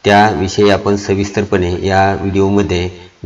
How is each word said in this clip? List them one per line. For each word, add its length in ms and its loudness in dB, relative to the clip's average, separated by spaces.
त्याविषयी 640 2
आपण 260 0
सविस्तरपणे 920 -2
या 320 0
व्हिडिओमध्ये 720 0